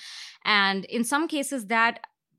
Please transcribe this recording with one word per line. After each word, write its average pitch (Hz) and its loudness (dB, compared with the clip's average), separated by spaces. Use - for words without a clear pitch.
And 196 4
in 233 -2
some 285 0
cases, 277 -4
that 226 0